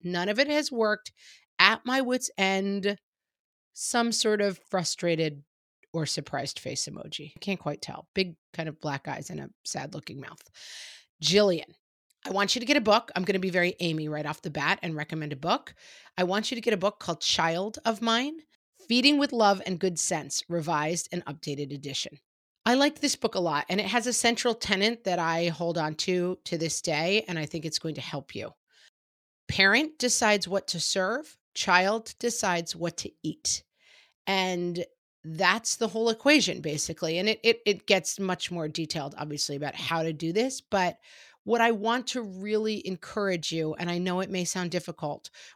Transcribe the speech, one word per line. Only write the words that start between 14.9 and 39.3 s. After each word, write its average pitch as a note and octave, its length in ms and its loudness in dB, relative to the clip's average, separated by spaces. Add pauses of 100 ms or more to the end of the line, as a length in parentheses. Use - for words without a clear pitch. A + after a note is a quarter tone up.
recommend D3+ 360 -6
a C#3+ 40 -8
book. F3 360 -2 (460)
I F#3 60 2
want G3 260 0
you B3 60 -4
to A#3 40 -6
get A3 140 0
a - 20 2
book G3 220 0
called - 240 -6
Child F3 640 0
of A3+ 160 0
Mine, B3+ 380 0 (480)
Feeding B3+ 300 6
with C#4 140 2
Love G3+ 320 6
and F#3 140 -4
Good F3+ 220 0
Sense, D3+ 480 -4
revised E3 640 -2
and F3 120 -4
updated C#3+ 480 -8
edition. C#3 460 -8 (480)
I A#3+ 80 4
like C#4+ 260 2
this C#4+ 160 0
book - 200 -2
a F#3+ 40 -2
lot, D3+ 280 0
and F#3 120 0
it F#3+ 60 -2
has A3+ 200 0
a B3 60 -2
central A#3 420 2
tenet G#3+ 500 0
that F3 160 0
I E3 260 2
hold E3+ 320 -2
on D#3 160 -2
to, F3+ 500 0
to E3+ 140 -2
this D#3+ 240 -2
day, F3 460 2
and F3 100 -4
I D3+ 80 -2
think D#3+ 180 -6
it's D#3 140 -2
going D#3+ 160 -6
to C#3+ 80 -8
help - 320 -8
you. - 160 -8 (1000)
Parent A3+ 500 4
decides G#3+ 500 2
what F#3+ 200 -2
to E3+ 120 -4
serve, G#3+ 580 -2 (160)
child G3 640 4
decides F3 580 -2
what E3 220 -4
to - 120 -8 (120)
eat. - 420 -4 (640)
And F3+ 580 0 (400)
that's F3+ 520 2
the A3+ 120 0
whole A3+ 200 0
equation, A3+ 520 4
basically. D#3+ 580 -2
And F#3+ 100 0
it, A3 140 0
it, A3+ 240 4
it G3+ 220 0
gets F#3+ 320 2
much F3+ 320 -2
more E3 160 -4
detailed, D#3 500 -6
obviously, D3 380 -4